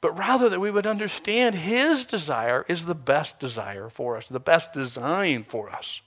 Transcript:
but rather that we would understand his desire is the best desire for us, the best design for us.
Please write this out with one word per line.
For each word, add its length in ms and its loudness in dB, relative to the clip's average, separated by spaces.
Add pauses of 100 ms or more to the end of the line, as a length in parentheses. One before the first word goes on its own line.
but 160 -2
rather 320 4
that 100 0
we 100 0
would 160 0
understand 680 0
his 500 2
desire 640 0
is 160 -2
the 100 -2
best 440 0
desire 500 -8
for 300 -4
us, 100 -14
the 100 -6
best 360 2
design 720 -2
for 260 -8
us. 360 -12